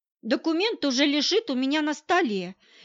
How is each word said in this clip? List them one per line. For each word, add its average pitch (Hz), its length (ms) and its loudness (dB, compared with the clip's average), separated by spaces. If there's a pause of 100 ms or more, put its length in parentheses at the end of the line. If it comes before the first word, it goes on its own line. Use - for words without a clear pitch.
(200)
«Документ 330 640 -2
уже 277 220 2
лежит 302 420 0
у 277 60 -4
меня 269 260 0
на 302 140 -2
столе, 214 600 0 (300)